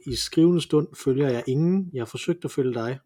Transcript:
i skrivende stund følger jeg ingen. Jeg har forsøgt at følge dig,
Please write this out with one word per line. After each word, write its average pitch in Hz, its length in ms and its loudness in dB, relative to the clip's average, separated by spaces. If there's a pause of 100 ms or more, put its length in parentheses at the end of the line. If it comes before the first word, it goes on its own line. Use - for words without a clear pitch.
i 123 100 -6
skrivende 165 460 2
stund 147 260 0 (160)
følger 135 260 2
jeg 120 180 0
ingen. 175 460 2
Jeg 127 80 -4
har 113 40 -4
forsøgt - 400 -4
at 135 60 -6
følge 127 220 0
dig, 120 320 -4